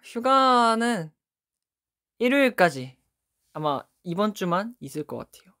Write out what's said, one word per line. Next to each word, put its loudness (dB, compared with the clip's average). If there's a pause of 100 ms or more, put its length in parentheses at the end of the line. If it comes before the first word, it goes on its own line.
휴가는 2 (1040)
일요일까지 2 (560)
아마 -4 (200)
이번 -4
주만 -4
있을 -10
것 -12
같아요. -18